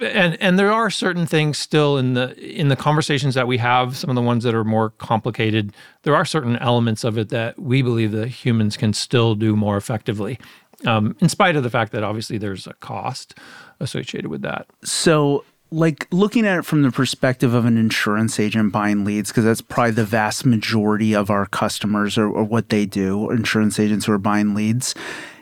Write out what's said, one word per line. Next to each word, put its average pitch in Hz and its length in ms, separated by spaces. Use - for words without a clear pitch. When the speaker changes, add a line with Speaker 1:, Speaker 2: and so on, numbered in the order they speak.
Speaker 1:
And, 175 400
and 185 160
there 202 140
are 226 180
certain 175 380
things 151 320
still 147 380
in 127 180
the, 127 240
in - 300
the 131 60
conversations 147 600
that 131 100
we 123 140
have, 123 360
some - 140
of 127 60
the 120 80
ones 120 200
that 117 120
are 113 80
more 110 260
complicated, 110 840
there 147 140
are 165 100
certain 123 320
elements 117 460
of 113 120
it 110 140
that 113 300
we 135 240
believe 113 280
that 110 160
humans 113 480
can 107 180
still 117 400
do 107 220
more 104 200
effectively, 107 600
um, 110 340
in 175 80
spite 180 280
of 139 80
the 120 60
fact 113 240
that 107 100
obviously 107 340
there's 98 300
a - 60
cost - 600
associated - 500
with 73 140
that. - 240
Speaker 2:
So, 147 600
like, 160 400
looking 208 340
at 185 140
it 143 60
from 147 180
the 127 80
perspective 127 640
of 117 100
an 117 100
insurance 110 640
agent 107 320
buying 104 320
leads, 104 280
'cause 117 120
that's 113 180
probably 120 300
the 110 140
vast 107 400
majority 107 680
of 101 160
our 101 160
customers 104 720
or, 107 100
or 98 140
what 110 260
they 104 160
do, 98 460
insurance 107 480
agents 107 260
who 110 60
are 104 80
buying 104 340
leads, 110 400